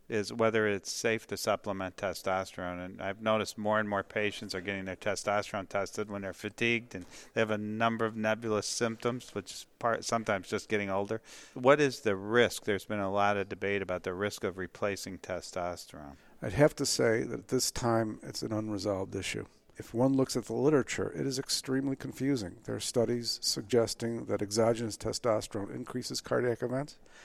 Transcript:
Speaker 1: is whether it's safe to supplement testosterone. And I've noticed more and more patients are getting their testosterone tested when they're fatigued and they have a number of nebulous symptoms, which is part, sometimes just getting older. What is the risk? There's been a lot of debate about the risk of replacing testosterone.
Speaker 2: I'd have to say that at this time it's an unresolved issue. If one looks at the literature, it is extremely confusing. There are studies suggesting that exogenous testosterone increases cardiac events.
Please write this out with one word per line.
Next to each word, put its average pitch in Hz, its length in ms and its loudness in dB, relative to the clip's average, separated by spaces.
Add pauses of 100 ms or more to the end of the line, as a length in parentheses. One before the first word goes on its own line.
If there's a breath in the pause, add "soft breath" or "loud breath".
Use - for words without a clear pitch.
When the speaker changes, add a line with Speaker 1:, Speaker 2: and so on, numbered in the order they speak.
Speaker 1:
is 107 240 -2
whether 113 360 4
it's 101 220 -2
safe 113 360 0
to 101 100 -6
supplement 95 600 -2
testosterone. 92 880 -4
And 92 180 -12
I've 98 200 -6
noticed 110 340 0
more 107 240 2
and 104 80 0
more 101 140 0
patients 104 520 -4
are 95 60 -4
getting 95 240 -4
their 92 120 -6
testosterone 101 720 -2
tested 101 420 -4
when 101 120 -6
they're 95 100 -6
fatigued 117 600 -2
and 90 120 -10 (260 loud breath)
they 113 80 2
have 110 100 4
a 107 60 2
number 110 480 0
of 110 100 0
nebulous 110 520 0
symptoms, 120 680 -2
which - 200 -8
is - 140 -14 (120)
part, 113 260 0
sometimes 107 440 0
just 104 200 -2
getting 104 220 0
older. 101 320 -2 (320 loud breath)
What 135 260 8
is 135 200 2
the 104 140 4
risk? 104 500 4
There's 101 200 0
been 104 160 -2
a 98 120 0
lot 101 240 4
of 98 120 0
debate 98 320 0
about 90 220 -2
the 95 100 -2
risk 101 320 -2
of 92 140 -4
replacing 95 600 -4
testosterone. 85 960 -8 (260 soft breath)
Speaker 2:
I'd 117 100 -6
have 143 240 6
to 143 80 -4
say 120 380 4
that 120 160 -6
at 110 100 -14
this 127 220 0
time 113 520 0
it's 113 200 -8
an 110 100 -4
unresolved 101 640 -2
issue. 98 300 -4 (320)
If - 160 -12
one 127 180 4
looks 135 240 2
at 117 80 0
the - 80 -8
literature, 123 640 4
it 135 100 -2
is 131 120 -2
extremely 135 580 -2
confusing. 131 680 -2
There 117 100 -4
are 104 60 -4
studies 120 600 0
suggesting 117 840 2
that 104 160 0
exogenous 110 560 2
testosterone 107 760 -2
increases 123 460 -6
cardiac 123 420 0
events. 131 360 -4 (260 loud breath)